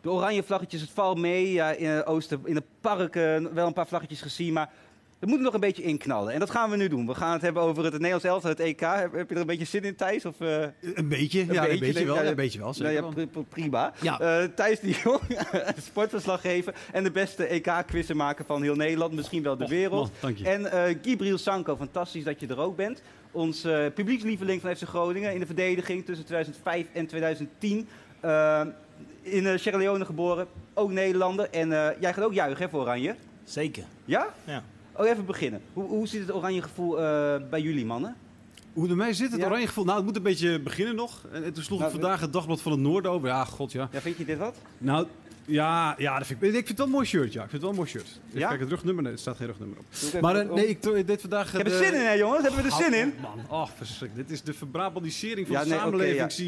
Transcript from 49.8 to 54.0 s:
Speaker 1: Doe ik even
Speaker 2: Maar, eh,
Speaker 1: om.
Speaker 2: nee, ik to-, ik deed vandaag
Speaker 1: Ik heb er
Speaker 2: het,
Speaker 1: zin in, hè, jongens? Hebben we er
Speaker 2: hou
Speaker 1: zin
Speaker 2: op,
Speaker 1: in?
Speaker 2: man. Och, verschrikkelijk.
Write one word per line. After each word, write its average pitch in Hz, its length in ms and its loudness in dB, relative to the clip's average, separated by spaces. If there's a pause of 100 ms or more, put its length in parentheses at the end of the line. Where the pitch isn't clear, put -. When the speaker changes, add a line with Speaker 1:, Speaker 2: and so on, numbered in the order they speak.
Speaker 1:
Doe - 100 -12
ik 147 80 -4
even 170 140 0
Speaker 2:
Maar, 175 140 6
eh, 208 140 2
Speaker 1:
om. 175 60 -2
Speaker 2:
nee, 208 120 6
ik 208 140 0
to-, 214 120 2
ik 190 140 2
deed 202 140 0
vandaag 196 300 -2
Speaker 1:
Ik 190 60 -2
heb 202 100 2
er 185 60 2
Speaker 2:
het, 185 120 6
Speaker 1:
zin 359 80 4
in, 254 120 2
hè, 220 60 4
jongens? 214 300 4
Hebben 277 200 4
we 254 40 2
er 269 80 2
Speaker 2:
hou 226 100 4
Speaker 1:
zin 294 100 6 (140)
Speaker 2:
op, 285 60 0
Speaker 1:
in? - 80 -10
Speaker 2:
man. 113 400 -6
Och, 143 140 -2
verschrikkelijk. 120 520 -10